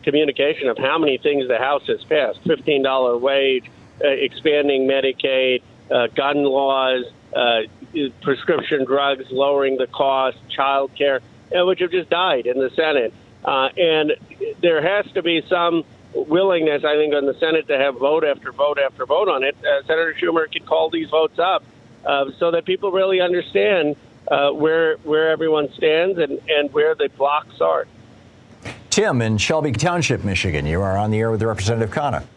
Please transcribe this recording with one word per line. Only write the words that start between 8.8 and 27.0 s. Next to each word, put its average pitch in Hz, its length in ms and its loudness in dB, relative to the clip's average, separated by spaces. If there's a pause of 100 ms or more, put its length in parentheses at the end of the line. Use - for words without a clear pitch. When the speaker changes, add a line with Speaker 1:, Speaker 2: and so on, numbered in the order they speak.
Speaker 1:
drugs, 139 460 0
lowering 135 460 0
the 127 100 -2
cost, 135 500 0 (120)
child 139 460 -2
care, 139 260 0 (360)
uh, 180 80 4
which 185 140 0
have 180 120 -2
just 175 180 -4
died 170 360 0
in 123 120 -2
the 135 140 0
Senate. 147 420 0 (300)
Uh, 135 320 0
and 156 380 2 (480)
there 165 200 4
has 196 320 0
to 185 80 -2
be 165 280 0
some 170 340 2 (300)
willingness, 156 680 0
I 151 120 2
think, 151 180 2
on 143 120 0
the 135 100 0
Senate 160 320 0
to 143 100 0
have 135 180 2
vote 147 280 2
after 139 280 -2
vote 143 280 0
after 131 260 -2
vote 170 220 2
on 139 160 0
it. 143 160 -2
Uh, 143 260 0
Senator 160 340 0
Schumer 165 320 0
could - 140 -10
call 160 240 0
these 160 200 -4
votes 160 300 0
up, 175 240 0 (420)
uh, 139 320 -2
so 170 140 0
that 170 140 -2
people 190 260 -2
really 190 300 2
understand, 180 720 0 (320)
uh, 143 240 2
where, 160 460 0
where 156 340 0
everyone 156 420 0
stands 170 460 0
and, 139 280 -2
and 147 260 0
where 151 200 2
the 143 240 -2